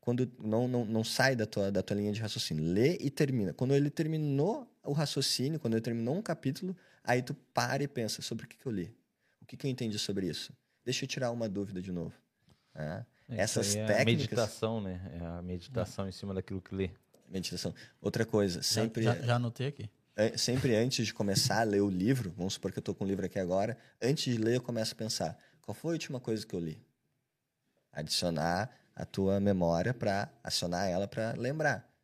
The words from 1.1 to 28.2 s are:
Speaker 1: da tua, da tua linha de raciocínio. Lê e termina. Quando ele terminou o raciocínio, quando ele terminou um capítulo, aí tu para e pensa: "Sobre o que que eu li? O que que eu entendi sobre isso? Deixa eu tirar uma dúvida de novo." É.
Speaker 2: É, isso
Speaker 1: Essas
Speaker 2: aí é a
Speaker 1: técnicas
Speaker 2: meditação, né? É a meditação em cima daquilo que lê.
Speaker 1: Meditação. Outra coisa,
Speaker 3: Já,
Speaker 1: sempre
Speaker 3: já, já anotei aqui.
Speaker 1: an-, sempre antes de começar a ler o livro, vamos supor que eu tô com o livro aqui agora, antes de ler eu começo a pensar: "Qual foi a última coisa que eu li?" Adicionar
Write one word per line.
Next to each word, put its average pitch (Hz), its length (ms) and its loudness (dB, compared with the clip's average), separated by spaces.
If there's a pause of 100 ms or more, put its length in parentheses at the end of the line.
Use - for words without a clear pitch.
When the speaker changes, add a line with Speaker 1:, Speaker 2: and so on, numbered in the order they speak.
Speaker 1:
da 107 100 2
tua, 101 260 0
da 95 120 2
tua - 140 0
linha 104 160 0
de 110 80 -2
raciocínio. 98 420 -2
Lê 107 360 4
e 139 120 0
termina. 127 420 2
Quando 131 220 2
ele 143 160 6
terminou 156 760 0 (160)
o 147 100 -2
raciocínio, 147 680 0
quando 113 160 0
ele 113 60 4
terminou 117 340 0
um 202 60 -2
capítulo, 180 540 -4 (280)
aí 123 180 4
tu 135 140 -6 (180)
para 123 300 2
e 143 40 -2
pensa: 113 360 -4
"Sobre - 220 -6
o - 40 -18
que - 80 -20
que - 80 -14
eu 127 60 -4
li? 92 200 -4 (480)
O - 60 -20
que - 100 -16
que 143 120 -4
eu 135 40 0
entendi 113 280 -4
sobre 95 280 -2
isso? - 240 -6 (320)
Deixa 127 220 -2
eu - 20 -8
tirar 131 220 -2
uma 117 180 -2
dúvida 98 320 -4
de 95 120 -8
novo." 85 220 -6 (600)
É. 80 320 -6 (240)
Speaker 2:
É, 117 40 -6
isso 104 260 2
Speaker 1:
Essas 101 160 2
Speaker 2:
aí 107 60 -2
é - 20 -2
a 107 40 -4
Speaker 1:
técnicas 110 300 6 (120)
Speaker 2:
meditação, 113 520 0
né? 92 180 -6 (220)
É 85 40 -6
a 87 180 -8
meditação 90 640 -6
em 95 40 -6
cima 98 220 -8
daquilo 95 280 -4
que - 120 -12
lê. 95 160 0 (400)
Speaker 1:
Meditação. 87 460 -6 (260)
Outra 110 240 2
coisa, 101 340 2
Speaker 3:
Já, - 40 -8
Speaker 1:
sempre 113 400 0
Speaker 3:
já, 120 120 4
já 120 200 2
anotei 120 320 -2
aqui. 110 220 -8 (260)
Speaker 1:
an-, 107 220 2
sempre 127 400 2
antes 120 280 2
de 104 80 -4
começar 101 460 2
a 117 40 6
ler 101 180 4
o 101 80 6
livro, 101 480 2
vamos 90 160 -2
supor - 180 -4
que - 80 -6
eu - 20 -10
tô 98 140 -4
com - 80 -6
o 98 40 -2
livro 95 180 0
aqui 90 120 -4
agora, 98 400 0 (240)
antes 131 320 2
de 113 80 0
ler 113 140 4
eu 127 60 2
começo 113 320 -4
a - 20 -12
pensar: 101 420 -4 (240)
"Qual 107 140 -10
foi 160 160 -6
a - 40 0
última 139 260 -6
coisa 110 260 -2
que - 80 -8
eu 90 60 0
li?" 80 200 -6 (1120)
Adicionar 85 760 0 (260)